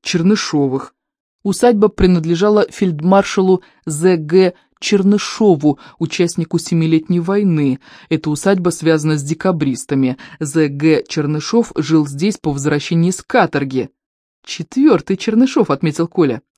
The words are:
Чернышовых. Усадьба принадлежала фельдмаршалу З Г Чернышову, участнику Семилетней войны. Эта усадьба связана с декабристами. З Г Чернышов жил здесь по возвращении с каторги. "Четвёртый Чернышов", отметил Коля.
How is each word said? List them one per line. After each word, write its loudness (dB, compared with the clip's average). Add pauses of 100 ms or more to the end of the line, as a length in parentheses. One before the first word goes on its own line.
Чернышовых. -2 (500)
Усадьба 2
принадлежала 2
фельдмаршалу 0 (220)
З 0
Г 2 (260)
Чернышову, 2 (220)
участнику -2
Семилетней 0
войны. 0 (300)
Эта -2
усадьба 0
связана 0
с -6
декабристами. -2 (240)
З 0
Г 0
Чернышов -2
жил 2
здесь -4
по -4
возвращении -2
с -12
каторги. -2 (540)
"Четвёртый 0
Чернышов", 2
отметил -2
Коля. 0 (160)